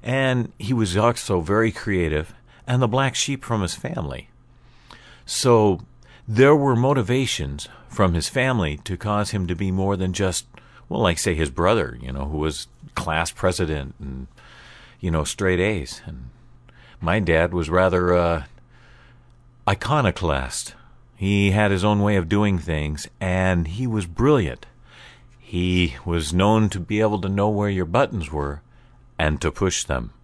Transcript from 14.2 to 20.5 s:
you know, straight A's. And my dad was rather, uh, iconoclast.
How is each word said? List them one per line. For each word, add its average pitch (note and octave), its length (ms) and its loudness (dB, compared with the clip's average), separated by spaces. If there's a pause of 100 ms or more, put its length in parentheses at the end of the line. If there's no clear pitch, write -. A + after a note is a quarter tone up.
you F2+ 120 -4
know, D#2 140 0
straight F#2 340 0
A's. F#2 480 -2
And B1 220 -14 (720)
my F2+ 200 0
dad E2 320 4
was E2 160 -2
rather, F2+ 440 4
uh, E2+ 300 2 (1200)
iconoclast. F#2 1120 -2 (400)